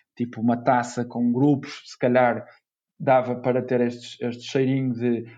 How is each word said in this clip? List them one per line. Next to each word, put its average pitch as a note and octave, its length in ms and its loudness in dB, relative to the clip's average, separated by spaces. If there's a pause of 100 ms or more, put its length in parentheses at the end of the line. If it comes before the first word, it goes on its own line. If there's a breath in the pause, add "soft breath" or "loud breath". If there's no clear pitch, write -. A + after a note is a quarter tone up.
(180)
tipo A#2+ 240 -6
uma A#2+ 160 2
taça B2 480 0
com A#2+ 260 -2
grupos, C#3 540 0
se - 120 -18
calhar B2 460 2 (580 soft breath)
dava B2+ 340 2
para B2 260 0
ter B2 180 0
estes, A#2+ 400 -4
este A#2+ 240 -8
cheirinho C3+ 480 0
de, A#2 320 -2 (140 loud breath)